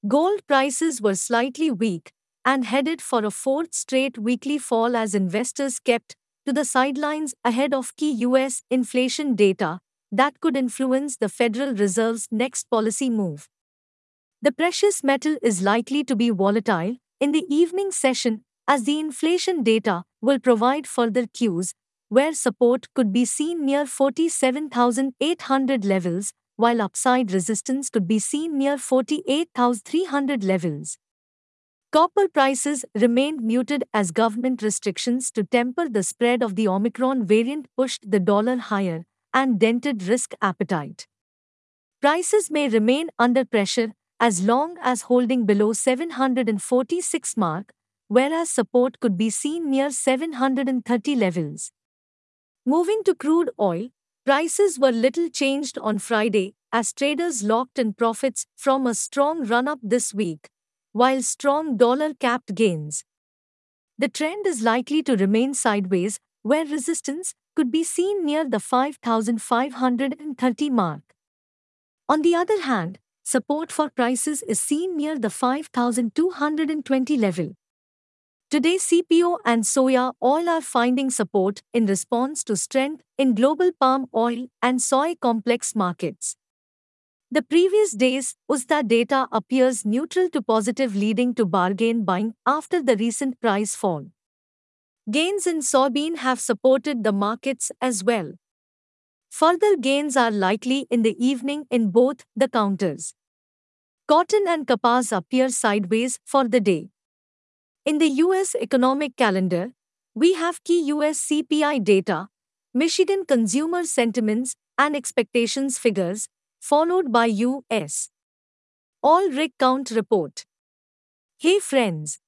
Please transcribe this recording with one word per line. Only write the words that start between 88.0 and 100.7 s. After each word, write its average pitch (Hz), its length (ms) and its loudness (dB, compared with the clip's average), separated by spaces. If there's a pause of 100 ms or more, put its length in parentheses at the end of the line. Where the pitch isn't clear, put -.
usta 294 380 0
data 233 460 2
appears 254 520 2
neutral 320 460 0
to 285 140 -2
positive, 220 520 0
leading 220 380 0
to 220 140 0
bargain 202 560 0
buying 196 320 -2 (100)
after 311 380 0
the 240 120 4
recent 233 460 -4
price 208 340 0
fall. 160 300 -4 (1040)
Gains 349 380 -2
in 320 140 -2
soybean 285 560 0
have 254 220 -2
supported 262 640 0
the 214 80 2
markets 214 600 -4 (100)
as 233 220 -2
well. 190 300 -2 (960)
Further 359 460 4
gains 277 380 0
are 240 140 4
likely 214 640 0